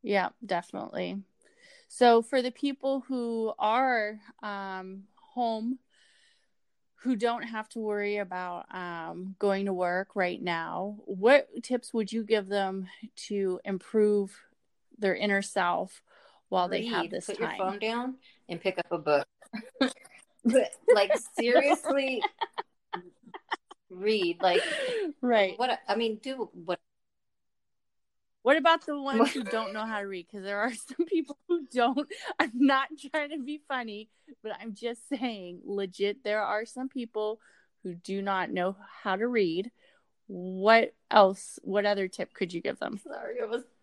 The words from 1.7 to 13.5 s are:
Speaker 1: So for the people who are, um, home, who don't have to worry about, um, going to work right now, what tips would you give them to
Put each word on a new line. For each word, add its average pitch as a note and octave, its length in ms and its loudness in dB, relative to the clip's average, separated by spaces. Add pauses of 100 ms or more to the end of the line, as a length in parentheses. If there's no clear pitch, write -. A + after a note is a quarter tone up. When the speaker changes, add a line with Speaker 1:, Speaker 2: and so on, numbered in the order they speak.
Speaker 1:
So A#3 340 6
for B3+ 200 0
the A#3+ 100 -2
people C4+ 560 -2
who A#3 500 -4
are, A3 640 2 (240)
um, G3 600 -8 (120)
home, A#3 640 -4 (1200)
who B3+ 140 0
don't A#3 280 -2
have A3+ 260 -10
to A#3 100 -12
worry G#3 380 -2
about, F3+ 560 -6
um, F3 680 -10
going G3 260 0
to G3 80 -2
work F3+ 420 -2
right F3+ 260 -2
now, E3+ 640 -4
what A3+ 420 4 (160)
tips - 300 -6
would A3 180 -2
you A3+ 120 -4
give G#3 240 0
them F#3+ 400 -2 (400)
to G3 360 -2